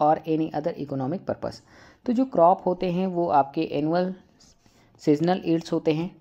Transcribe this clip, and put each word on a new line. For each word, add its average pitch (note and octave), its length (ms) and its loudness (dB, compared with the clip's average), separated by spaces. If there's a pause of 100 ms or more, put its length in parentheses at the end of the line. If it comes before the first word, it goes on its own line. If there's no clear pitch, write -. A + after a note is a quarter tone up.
or D3+ 120 4 (160)
any D#3+ 240 0
other D#3+ 260 -4
economic C#3+ 480 -6
purpose। - 340 -6 (460)
तो B3 60 0
जो B3+ 160 0
क्रॉप F3+ 380 4
होते F3+ 260 -2
हैं F#3 180 0
वो E3+ 240 0
आपके C#3+ 400 2
एनुअल F3 400 0 (880)
सीजनल E3 440 2
यील्ड्स E3 260 -2
होते D#3+ 220 0
हैं, E3+ 160 -4 (100)